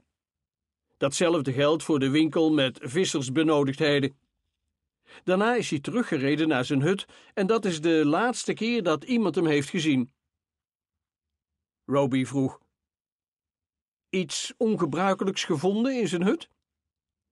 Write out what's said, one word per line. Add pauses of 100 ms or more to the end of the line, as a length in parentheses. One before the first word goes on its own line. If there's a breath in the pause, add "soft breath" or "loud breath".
(960)
Datzelfde
geldt
voor
de
winkel
met
vissersbenodigdheden. (1080 loud breath)
Daarna
is
hij
teruggereden
naar
zijn
hut (280 loud breath)
en
dat
is
de
laatste
keer
dat
iemand
hem
heeft
gezien." (1700)
Roby
vroeg: (1500)
"Iets
ongebruikelijks
gevonden
in
zijn
hut? (840)